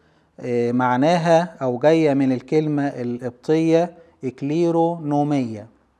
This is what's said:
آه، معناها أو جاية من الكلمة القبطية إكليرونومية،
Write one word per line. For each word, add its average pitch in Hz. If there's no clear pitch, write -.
آه، 120
معناها 160
أو 127
جاية 151
من 135
الكلمة 147
القبطية 156
إكليرونومية، 147